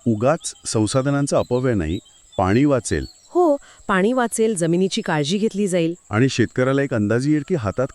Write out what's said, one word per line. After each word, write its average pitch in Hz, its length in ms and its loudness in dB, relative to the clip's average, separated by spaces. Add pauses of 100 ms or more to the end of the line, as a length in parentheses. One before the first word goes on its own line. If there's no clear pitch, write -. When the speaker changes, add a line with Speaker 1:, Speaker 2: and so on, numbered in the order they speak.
Speaker 1:
उगाच 120 480 0 (120)
संसाधनांचा 139 720 0
अपव्यय 123 360 0
नाही, 85 240 -2 (400)
पाणी 101 260 4
वाचेल. 117 420 0 (240)
Speaker 2:
हो, 330 260 2 (320)
पाणी 196 240 2
वाचेल, 226 420 0
जमिनीची 175 480 0
काळजी 156 360 -2
घेतली 208 300 -2
जाईल. 170 260 0 (160)
Speaker 1:
आणि 120 180 2
शेतकऱ्याला 127 540 0
एक 135 120 -4
अंदाज 113 340 0
येईल 151 200 2
की 185 60 -2
हातात 123 400 -2